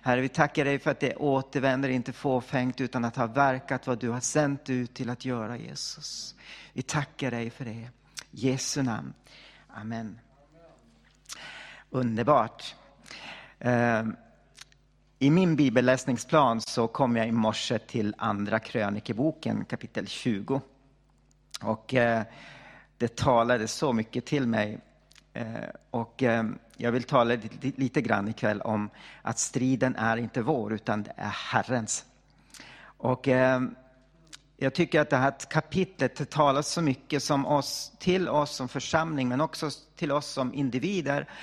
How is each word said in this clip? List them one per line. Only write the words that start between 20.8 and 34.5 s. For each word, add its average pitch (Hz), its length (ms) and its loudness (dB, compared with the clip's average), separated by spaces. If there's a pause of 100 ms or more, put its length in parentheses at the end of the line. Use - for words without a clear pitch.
Och, 107 340 -4
eh, 117 280 4 (760)
det 120 180 -2
talade 117 520 4
så 143 240 0
mycket 113 340 -2
till 135 200 0
mig. 107 320 0 (540)
Eh, 117 140 -6 (440)
och, 117 320 -4
eh, 117 220 4 (320)
jag 117 160 0
vill 131 100 0
tala 120 320 4
lite, 117 460 -6
lite 135 220 0
grann 104 260 0
ikväll 107 320 -2
om 104 300 -2 (320)
att 117 160 -4
striden 127 580 0
är 113 200 0
inte 117 260 -4
vår, 110 300 0
utan 107 300 -2
det - 140 -10
är 104 120 -6 (240)
Herrens. 113 520 0 (800)
Och, - 460 -2
eh, 127 320 6 (960)